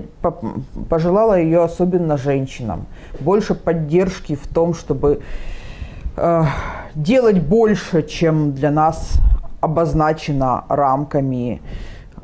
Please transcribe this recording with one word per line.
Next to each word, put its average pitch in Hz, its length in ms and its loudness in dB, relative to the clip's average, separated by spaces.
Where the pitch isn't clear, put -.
по-, 156 340 -4
пожелала 180 500 2
ее 170 240 4
особенно 170 540 0
женщинам. 131 680 -4
Больше 196 360 0
поддержки 165 800 0
в - 120 -10
том, 165 260 0
чтобы, 143 480 0
э, 165 280 2
делать 202 460 4
больше, 185 600 2
чем 156 500 0
для 139 180 0
нас 156 420 0
обозначено 156 1080 0
рамками, 135 920 0